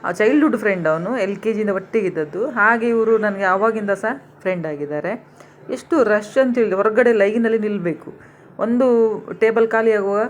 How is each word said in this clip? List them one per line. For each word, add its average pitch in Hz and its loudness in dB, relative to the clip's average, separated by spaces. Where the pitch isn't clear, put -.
ಆ 180 -4
ಚೈಲ್ಡ್‌ಹುಡ್ 247 2
ಫ್ರೆಂಡ್ 190 0
ಅವನು, 175 -2
ಎಲ್ 196 -2
ಕೆ 214 -2
ಜಿಯಿಂದ 208 -2
ಒಟ್ಟಿಗೆ 196 -2
ಇದ್ದದ್ದು. 160 -4
ಹಾಗೆ 233 2
ಇವರು 226 2
ನನಗೆ 202 -2
ಆವಾಗಿಂದ 202 0
ಸಹ 214 -4
ಫ್ರೆಂಡ್ 180 -4
ಆಗಿದ್ದಾರೆ. 151 -6
ಎಷ್ಟು 269 0
ರಶ್ 208 0
ಅಂತ 254 2
ಹೇಳಿದ್ರೆ 202 0
ಹೊರಗಡೆ 220 4
ಲೈನಲ್ಲಿ 220 2
ನಿಲ್ಲಬೇಕು. 196 -6
ಒಂದು 240 0
ಟೇಬಲ್ 226 2
ಖಾಲಿ 226 2
ಆಗುವ 202 0